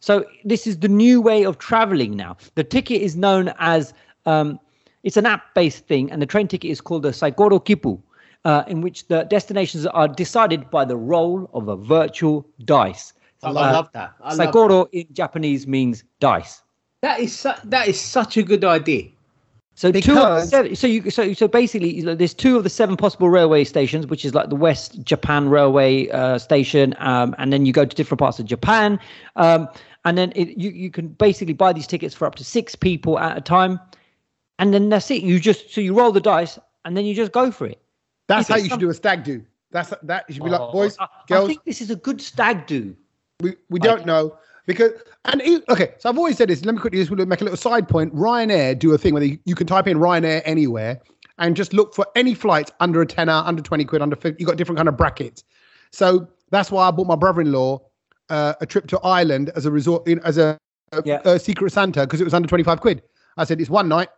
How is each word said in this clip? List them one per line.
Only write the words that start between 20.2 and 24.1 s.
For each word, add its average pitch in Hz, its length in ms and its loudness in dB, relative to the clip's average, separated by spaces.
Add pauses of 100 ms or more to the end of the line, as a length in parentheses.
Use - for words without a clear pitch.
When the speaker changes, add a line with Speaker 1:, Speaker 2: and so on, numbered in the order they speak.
Speaker 1:
seven, 262 260 2
so 262 120 0
you, 220 240 0
so, 202 220 0
so 208 160 2
basically, 220 440 0
you - 100 -8
know, 165 120 -4
there's 170 180 0
two 254 220 2
of 220 80 2
the 180 60 -2
seven 196 260 0
possible 185 340 2
railway 156 360 6
stations, 143 420 -2
which 156 160 -8